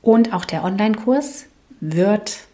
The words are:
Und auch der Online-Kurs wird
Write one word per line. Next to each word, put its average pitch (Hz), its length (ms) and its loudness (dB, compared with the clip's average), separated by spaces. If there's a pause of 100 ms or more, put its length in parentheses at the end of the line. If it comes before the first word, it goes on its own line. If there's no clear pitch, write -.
Und 226 320 4
auch 180 120 -4
der 160 200 -6
Online-Kurs 220 800 -2 (340)
wird 185 580 -2 (160)